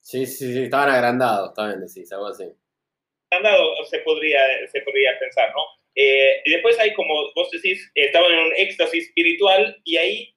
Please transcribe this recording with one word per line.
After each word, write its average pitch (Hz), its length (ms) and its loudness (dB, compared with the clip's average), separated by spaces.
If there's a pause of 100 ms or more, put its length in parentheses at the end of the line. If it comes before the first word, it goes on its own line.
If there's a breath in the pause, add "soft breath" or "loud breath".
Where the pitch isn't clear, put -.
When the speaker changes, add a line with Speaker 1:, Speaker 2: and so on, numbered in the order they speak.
Speaker 1:
Sí, 131 260 -6
sí, 127 260 -10
sí, 131 120 -4
estaban 139 260 0
agrandados, 120 640 0
también 104 260 -6
decís, 92 320 -18
algo 101 160 -10
así. 98 160 -14 (840)
Speaker 2:
Agrandado 180 540 2
se 160 160 -8
podría, 156 400 0 (280)
se 143 140 -8
podría 135 360 0
pensar, 127 360 -2
¿no? 147 80 -6 (320)
Eh, 135 500 4
y 147 60 0
después 226 280 2
hay, 214 160 2
como 165 200 -4 (200)
vos 175 160 -4
decís, 185 440 -6
estaban 170 380 4
en 165 60 2
un 160 180 0
éxtasis 170 520 -2
espiritual, 190 760 2
y 165 120 -2
ahí 202 400 -4